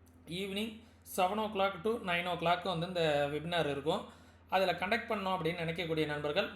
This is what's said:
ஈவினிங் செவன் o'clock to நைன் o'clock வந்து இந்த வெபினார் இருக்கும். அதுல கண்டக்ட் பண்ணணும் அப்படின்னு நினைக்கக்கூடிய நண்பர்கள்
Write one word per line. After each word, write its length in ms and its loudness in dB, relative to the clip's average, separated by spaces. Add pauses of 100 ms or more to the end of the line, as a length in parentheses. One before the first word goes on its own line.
(320)
ஈவினிங் 420 -4 (360)
செவன் 340 2
o'clock 360 0
to 140 0 (100)
நைன் 240 0
o'clock 380 2
வந்து 240 -2
இந்த 140 2 (240)
வெபினார் 440 0
இருக்கும். 320 0 (480)
அதுல 240 4
கண்டக்ட் 340 -2
பண்ணணும் 260 0
அப்படின்னு 280 0
நினைக்கக்கூடிய 420 0
நண்பர்கள் 500 0